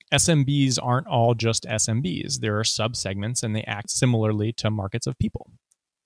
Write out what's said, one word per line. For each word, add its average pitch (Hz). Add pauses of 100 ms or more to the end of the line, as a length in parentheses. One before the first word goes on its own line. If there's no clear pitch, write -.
(120)
S 139
M 151
Bs 135
aren't 123
all 120
just 113
S 110
M 117
Bs. 143
There 107
are -
subsegments, 110
and 110
they 110
act 104
similarly 110
to -
markets 107
of 131
people. - (560)